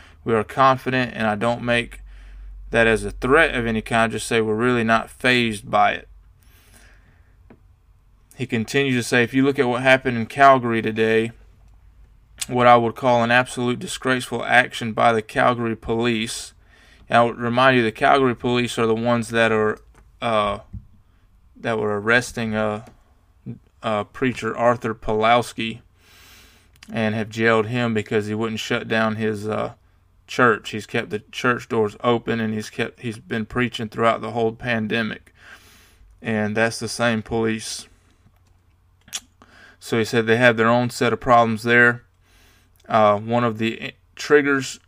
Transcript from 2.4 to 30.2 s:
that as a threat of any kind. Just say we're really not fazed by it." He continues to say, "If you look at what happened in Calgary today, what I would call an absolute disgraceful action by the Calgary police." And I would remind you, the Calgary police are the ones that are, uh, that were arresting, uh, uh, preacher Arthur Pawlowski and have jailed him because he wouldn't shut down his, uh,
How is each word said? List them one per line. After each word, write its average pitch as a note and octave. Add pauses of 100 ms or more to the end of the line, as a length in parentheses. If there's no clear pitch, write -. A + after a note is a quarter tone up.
that A#2
as G#2+
a G2+
threat C#3+
of B2
any A2
kind. A2+
Just A2+
say A#2
we're A2
really A#2+
not A2+
fazed A#2
by G#2
it." - (2250)
He B2
continues C3
to A#2+
say, B2
"If A2+
you C3
look C3+
at B2
what A#2+
happened C3
in A2+
Calgary A#2+
today, A2 (1160)
what B2
I A#2+
would A2+
call A#2+
an A#2
absolute B2
disgraceful B2
action A#2+
by A#2
the A2
Calgary A#2+
police." A2+ (560)
And B2+
I A#2+
would A2+
remind B2
you, A#2+
the A2
Calgary C#3
police B2
are A#2
the A2+
ones A#2
that A2+
are, G#2+ (420)
uh, G#2+ (960)
that A#2
were G#2
arresting, A#2
uh, G#2+ (1000)
uh, G#2+
preacher A2+
Arthur A#2
Pawlowski A2+ (1120)
and A2
have A2
jailed A2+
him A#2+
because G#2
he G#2+
wouldn't A2
shut A2+
down A2+
his, G#2+
uh, A2 (540)